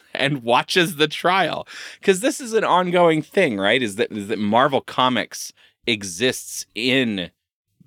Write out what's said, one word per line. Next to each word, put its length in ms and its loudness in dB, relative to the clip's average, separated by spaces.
<laughs> 140 -18
and 280 -2
watches 540 2
the 120 2
trial. 580 -2
'Cause 180 2
this 180 -2
is 140 -12
an 100 2
ongoing 600 4
thing, 340 0
right? 260 2
Is 140 -4
that, 160 -2
is 160 -8
that 100 -4
Marvel 440 2
Comics 720 -2
exists 880 -4
in 560 -2